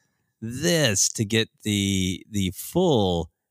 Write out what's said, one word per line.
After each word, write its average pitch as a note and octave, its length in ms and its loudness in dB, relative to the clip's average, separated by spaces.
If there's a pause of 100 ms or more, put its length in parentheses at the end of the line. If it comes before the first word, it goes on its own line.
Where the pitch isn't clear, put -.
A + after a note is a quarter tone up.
(400)
this C3 680 0
to - 140 -2
get A2 240 0 (140)
the, G2 680 0
the G2+ 220 -2
full, G#2 800 0 (200)